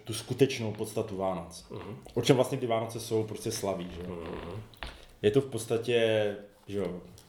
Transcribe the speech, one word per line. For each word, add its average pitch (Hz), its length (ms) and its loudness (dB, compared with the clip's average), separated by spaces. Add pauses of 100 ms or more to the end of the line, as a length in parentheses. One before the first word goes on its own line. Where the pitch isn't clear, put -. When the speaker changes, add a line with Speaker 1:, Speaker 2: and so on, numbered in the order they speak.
Speaker 1:
tu 110 100 -6
skutečnou 117 600 2
podstatu 104 440 -4
Vánoc. 92 520 -4
Speaker 2:
Mhm. 104 280 -10 (160)
Speaker 1:
O 120 80 0
čem 139 140 6
vlastně 127 220 2
ty 127 100 -2
Vánoce 113 320 -2
jsou, 110 240 0
proč 104 160 -8
se 113 120 -4
slaví, 92 440 -2
že? 85 120 -8
Speaker 2:
Mhm. 85 540 -8 (600)
Speaker 1:
Je 104 100 6
to 135 100 6
v 135 40 2
podstatě, 110 880 2 (320)
že 101 100 -4
jo, 87 240 -2 (280)